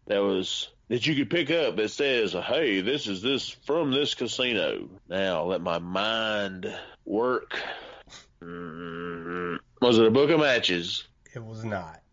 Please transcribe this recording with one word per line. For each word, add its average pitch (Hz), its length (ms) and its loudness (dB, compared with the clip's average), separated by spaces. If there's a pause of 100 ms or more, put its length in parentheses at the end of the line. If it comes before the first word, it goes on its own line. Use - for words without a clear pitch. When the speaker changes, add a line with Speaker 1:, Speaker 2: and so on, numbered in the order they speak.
Speaker 1:
that 101 140 2
was, 98 480 0 (200)
that 120 160 0
you 151 100 2
could 135 140 0
pick 135 220 0
up 139 260 0
that 107 140 2
says, 120 420 2
"Hey, 107 480 0
this 127 260 -2
is 95 140 -4
this 127 280 -2
from 147 420 -2
this 139 220 2
casino." 98 760 -2 (200)
Now 92 360 0
let 90 160 0
my 87 180 0
mind 98 920 -2 (320)
work. 117 540 0 (840)
Mm, 85 1120 -8 (240)
was 120 160 6
it 113 100 10
a 110 40 6
book 139 180 6
of 165 100 4
matches? 95 640 2 (300)
Speaker 2:
It 117 100 -12
was 110 220 -12
not. 90 340 -6 (140)